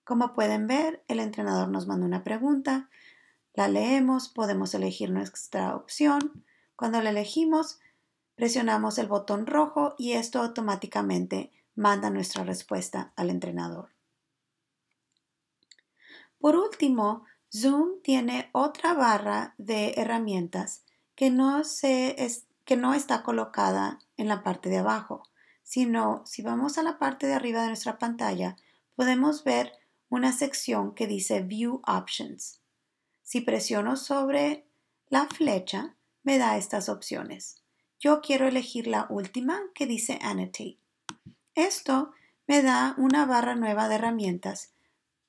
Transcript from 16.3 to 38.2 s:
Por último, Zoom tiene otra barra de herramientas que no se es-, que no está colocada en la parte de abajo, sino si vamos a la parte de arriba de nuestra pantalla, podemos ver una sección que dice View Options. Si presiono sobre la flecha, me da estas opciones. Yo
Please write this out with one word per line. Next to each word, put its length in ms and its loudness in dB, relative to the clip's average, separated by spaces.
Por 180 6
último, 680 2
Zoom 520 2
tiene 480 0
otra 420 0
barra 640 2
de 400 -2
herramientas 840 -2
que 160 4
no 320 4
se 600 0
es-, 220 -6
que 140 2
no 160 2
está 300 0
colocada 760 0
en 100 -2
la 160 -2
parte 260 -4
de 80 2
abajo, 460 -2
sino 600 0
si 180 -12
vamos 340 -2
a 60 0
la 160 -2
parte 260 -2
de 80 2
arriba 300 0
de 60 0
nuestra 280 -6
pantalla, 580 -4
podemos 480 2
ver 300 0
una 220 2
sección 600 -2
que 140 -4
dice 340 -2
View 460 -4
Options. 760 -6
Si 180 -4
presiono 540 0
sobre 720 0
la 200 2
flecha, 680 -4
me 140 4
da 180 2
estas 320 -4
opciones. 760 -10
Yo 220 4